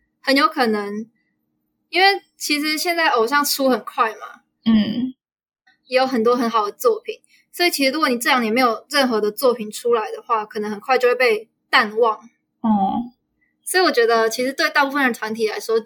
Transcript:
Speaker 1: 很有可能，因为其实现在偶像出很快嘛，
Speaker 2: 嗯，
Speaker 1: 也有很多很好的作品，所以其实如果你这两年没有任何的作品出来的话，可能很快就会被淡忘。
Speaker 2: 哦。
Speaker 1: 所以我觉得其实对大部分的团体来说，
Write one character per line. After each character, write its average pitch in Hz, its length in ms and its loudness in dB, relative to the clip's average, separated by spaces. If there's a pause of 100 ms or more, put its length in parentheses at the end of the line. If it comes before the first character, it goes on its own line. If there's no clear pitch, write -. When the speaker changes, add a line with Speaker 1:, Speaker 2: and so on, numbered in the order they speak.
(200)
Speaker 1:
很 269 160 0
有 294 100 4
可 285 200 -2
能， 208 440 -4 (800)
因 330 120 -2
为 392 220 4 (140)
其 294 240 -2
实 311 180 -2
现 339 180 -2
在 320 140 2
偶 233 160 2
像 285 180 2
出 277 240 0
很 240 160 0
快 226 280 -2
嘛， - 300 -18 (220)
Speaker 2:
嗯， 226 500 2 (720)
Speaker 1:
也 254 100 0
有 262 100 4
很 254 160 0
多 240 120 4
很 247 140 0
好 220 180 0
的 202 60 -6
作 220 280 0
品， - 200 -14 (320)
所 349 140 0
以 339 40 0
其 277 140 -2
实 262 60 2
如 285 80 -4
果 311 100 0
你 240 100 0
这 302 120 -2
两 262 100 2
年 220 120 -2
没 247 80 2
有 240 280 0
任 277 180 0
何 226 140 0
的 208 100 -2
作 240 220 0
品 220 180 -8
出 233 240 -2
来 214 160 -2
的 - 120 -12
话， 240 240 -4
可 226 140 -10
能 208 100 -6
很 208 100 -8
快 262 160 0
就 247 120 2
会 247 60 2
被 233 360 0 (180)
淡 220 300 2
忘。 233 200 2 (420)
Speaker 2:
哦。 214 520 0 (500)
Speaker 1:
所 - 160 -2
以 370 60 4
我 311 80 2
觉 240 120 2
得 226 240 2
其 247 160 -4
实 262 80 -2
对 302 180 0
大 294 140 2
部 277 60 -2
分 277 160 0
的 240 100 0
团 220 160 -8
体 220 140 -2
来 208 140 -6
说， 226 240 0